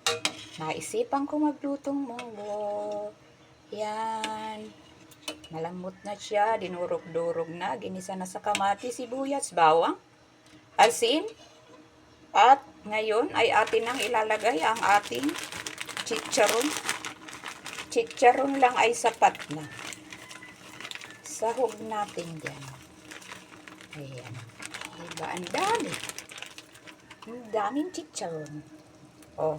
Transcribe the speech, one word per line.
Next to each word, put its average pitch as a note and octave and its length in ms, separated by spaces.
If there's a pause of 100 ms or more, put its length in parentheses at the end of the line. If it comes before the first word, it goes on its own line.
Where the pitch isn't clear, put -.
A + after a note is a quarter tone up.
(600)
Naisipan G#3+ 640
ko D4+ 160
maglutong C#4+ 560
munggo. G#3 1120 (640)
Yan. G#3+ 960 (800)
Malambot F3+ 560
na G3+ 80
siya, G#3 480
dinurog-durog E3+ 880
na, F3 320
ginisa F#3+ 400
na F#3 80
sa G3 160
kamatis, G3+ 560
sibuyas, C4+ 560
bawang, E3+ 400 (800)
asin. A#3 480 (1120)
At B3+ 240 (240)
ngayon A3 480
ay G#3+ 240
atin A3 320
nang B3+ 80
ilalagay G#3+ 640
ang A3+ 160 (240)
ating B3 240 (800)
chicharon. - 640 (1200)
Chicharon B3+ 720
lang B3 160
ay A3+ 160
sapat - 480 (160)
na. D#3 80 (1600)
Sahog A3+ 560
natin G#3 480 (160)
dyan. C#3+ 180 (1300)
Ayan. C3 380 (680)
Diba? D#3+ 320
Ang F3+ 160
dami. F#4+ 680 (1120)
Ang A3+ 240
daming A#3 400
chicharon. D#3 720 (720)
Oh, D3+ 240